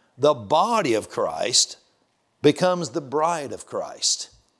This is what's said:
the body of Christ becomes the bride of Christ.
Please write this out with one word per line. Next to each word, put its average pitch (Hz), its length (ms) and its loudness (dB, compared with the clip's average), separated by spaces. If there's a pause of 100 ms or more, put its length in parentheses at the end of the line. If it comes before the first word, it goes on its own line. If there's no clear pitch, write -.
(180)
the 143 160 6
body 156 600 0
of 104 160 -2
Christ 95 680 0 (640)
becomes 170 500 2
the 160 100 -6
bride 147 500 -2
of - 140 -12
Christ. - 640 -6 (300)